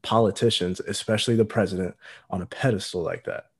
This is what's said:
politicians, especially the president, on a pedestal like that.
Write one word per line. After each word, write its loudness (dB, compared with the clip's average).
politicians, 2
especially 0
the 4
president, 0
on -4
a -8
pedestal -2
like -6
that. -10